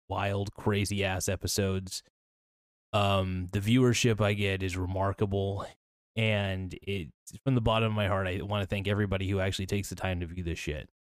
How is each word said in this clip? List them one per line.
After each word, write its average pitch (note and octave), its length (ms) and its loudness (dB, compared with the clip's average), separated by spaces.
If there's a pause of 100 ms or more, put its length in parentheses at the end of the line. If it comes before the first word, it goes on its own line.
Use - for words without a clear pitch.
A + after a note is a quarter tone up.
wild, G2 440 -2
crazy-ass G2 760 0
episodes. F#2+ 760 0 (880)
Um, F#2+ 600 2
the G#2 60 2
viewership A#2 640 4
I G#2 120 2
get G2 300 -2
is F#2 120 -2
remarkable, G2 920 -2 (500)
and G2+ 680 0
it, F#2+ 240 -6 (380)
from C3+ 100 2
the B2 60 2
bottom A2+ 260 2
of G#2+ 80 0
my G#2 120 2
heart, F#2+ 200 0
I F2+ 140 -2
wanna G2+ 240 -2
thank G2 220 -4
everybody G2 420 0
who G2 100 0
actually F#2+ 280 -2
takes G2+ 220 -2
the F#2 60 -8
time F#2 240 -2
to F2 60 -4
view F2 180 -8
this E2+ 160 -4
shit. D2 300 -6 (120)